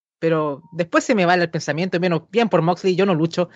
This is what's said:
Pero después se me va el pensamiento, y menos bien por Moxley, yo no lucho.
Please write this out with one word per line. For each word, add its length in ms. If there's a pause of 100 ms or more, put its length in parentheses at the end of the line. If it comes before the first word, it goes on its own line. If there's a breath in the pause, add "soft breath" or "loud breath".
(180)
Pero 540
después 320
se 100
me 120
va 80
el 160
pensamiento, 460
y 40
menos 220 (100)
bien 160
por 140
Moxley, 340
yo 100
no 80
lucho. 420